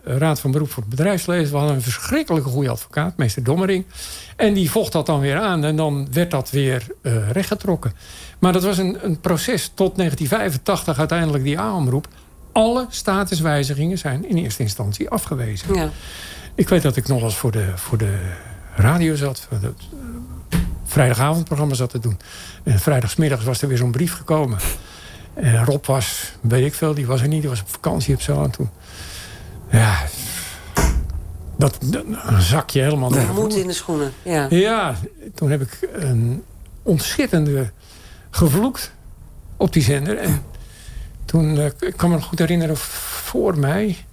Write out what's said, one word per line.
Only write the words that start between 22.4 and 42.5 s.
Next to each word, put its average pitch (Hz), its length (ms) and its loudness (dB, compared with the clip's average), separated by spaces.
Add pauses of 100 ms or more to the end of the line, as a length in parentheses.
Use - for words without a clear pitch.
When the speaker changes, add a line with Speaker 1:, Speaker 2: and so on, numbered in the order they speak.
Speaker 1:
En 113 160 4
vrijdagsmiddags 131 680 2
was 123 180 0
er 143 60 0
weer 131 80 2
zo'n 123 140 2
brief 165 220 0
gekomen. 143 460 0 (800)
En 117 280 4
Rob 139 220 2
was, - 540 -2
weet 123 240 4
ik 147 100 0
veel, 156 200 0
die 143 120 -2
was 131 160 2
er 139 60 2
niet, 156 120 2
die 147 100 -2
was 120 100 -4
op 95 100 -10
vakantie 156 440 0
of - 80 -2
zo. 147 200 2
En 143 80 2
toen, 123 180 -4 (1000)
ja, 110 260 6 (1600)
dat, 143 260 4
dat, 214 200 -2 (240)
dan 104 140 6
zak 110 280 2
je 135 100 2
helemaal 135 300 2
Speaker 2:
De 131 160 4
Speaker 1:
door. 135 80 -2
Speaker 2:
moed 214 220 2
in 185 100 0
de 180 60 -4
schoenen, 147 400 -2 (100)
ja. 156 280 0
Speaker 1:
Ja, 190 440 2 (400)
toen 147 160 0
heb 143 100 2
ik - 320 -6
een 127 500 0 (400)
ontzettende 151 880 2 (600)
gevloekt 180 600 2 (640)
op - 160 2
die 156 100 6
zender. 143 360 2
En 147 240 0 (840)
toen, 156 340 2
eh, 147 60 2
ik - 320 -4
kan 175 140 2
me 170 60 4
nog 147 80 -2
goed 160 140 -8
herinneren, 165 380 2